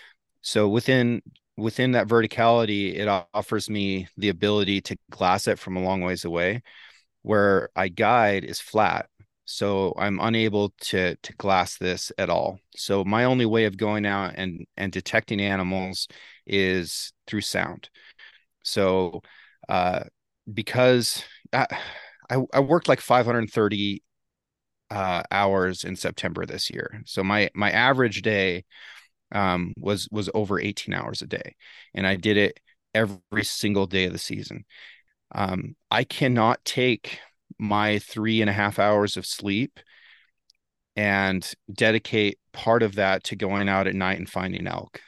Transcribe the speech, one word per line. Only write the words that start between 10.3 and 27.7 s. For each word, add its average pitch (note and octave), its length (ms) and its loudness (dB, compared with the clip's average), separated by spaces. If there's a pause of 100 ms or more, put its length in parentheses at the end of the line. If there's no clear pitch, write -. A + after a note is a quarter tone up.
to, F#2 340 0
to - 160 -16
glass F#2 440 0
this F2+ 420 -4
at F#2 120 -2
all. F#2 300 -2 (160)
So G2 280 -2
my G#2+ 200 2
only B2+ 220 4
way A2 180 2
of G2 120 -2
going G#2+ 300 -2
out G2 300 -2
and, F2 280 -8 (120)
and F#2+ 160 -6
detecting G#2+ 480 -2
animals F#2+ 640 -4 (400)
is F#2 640 -2 (140)
through G#2 140 -4
sound. F2+ 500 -6 (720)
So, F#2+ 600 0 (460)
uh, F2+ 360 0 (480)
because B2 720 2 (280)
I, B2+ 140 2 (640)
I, C3 140 0 (100)
I C3+ 60 6
worked, D3 280 2
like, C3+ 120 4
five A#2+ 260 4
hundred A#2 240 0
thirty, G2+ 540 0 (840)
uh, F#2 420 -2
hours F#2+ 500 2
in F#2 140 -6
September F2 500 -6
this - 240 -6
year. - 360 -10
So - 180 -6
my, G2+ 300 2
my G2+ 180 0